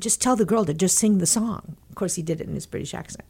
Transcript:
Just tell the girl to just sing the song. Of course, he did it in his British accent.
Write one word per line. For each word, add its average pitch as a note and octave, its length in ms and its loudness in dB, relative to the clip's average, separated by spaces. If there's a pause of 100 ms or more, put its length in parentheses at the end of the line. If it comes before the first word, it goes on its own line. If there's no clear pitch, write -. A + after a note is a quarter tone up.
Just - 200 -2
tell B3+ 160 4
the A3+ 80 4
girl G#3+ 200 4
to D3+ 100 0
just F3+ 240 2
sing G#3+ 200 4
the F3 80 2
song. G#3+ 500 -2 (120)
Of - 60 -20
course, F3+ 200 -4
he E3+ 80 -6
did D#3+ 180 -4
it - 80 -8
in D#3+ 60 -6
his C#3+ 120 -6
British - 280 -8
accent. - 360 -12